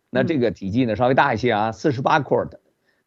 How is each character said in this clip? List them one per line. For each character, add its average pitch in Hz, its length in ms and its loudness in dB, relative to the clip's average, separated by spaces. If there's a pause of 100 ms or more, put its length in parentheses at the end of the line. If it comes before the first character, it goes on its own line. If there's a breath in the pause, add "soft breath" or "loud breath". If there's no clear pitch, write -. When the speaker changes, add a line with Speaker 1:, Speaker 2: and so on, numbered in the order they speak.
Speaker 1:
那 131 140 0
这 156 160 0
个 117 100 2
体 98 220 -6
积 127 140 2
呢， 110 80 -2
Speaker 2:
嗯。 - 20 -2
Speaker 1:
稍 123 140 0
微 135 40 2
大 139 220 2
一 - 20 -4
些 117 140 0
啊， 110 200 0
四 151 200 -2
十 120 100 -6
八 160 180 2
quart。 117 300 -2 (580)